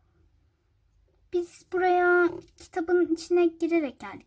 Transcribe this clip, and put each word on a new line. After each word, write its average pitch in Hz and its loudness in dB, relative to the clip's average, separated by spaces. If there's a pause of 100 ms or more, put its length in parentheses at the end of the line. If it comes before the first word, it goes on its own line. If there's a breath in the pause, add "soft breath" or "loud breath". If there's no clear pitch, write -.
(1300)
Biz - -6
buraya 359 2 (280)
kitabın 349 -2
içine 349 0
girerek 330 -4
geldik. 196 -16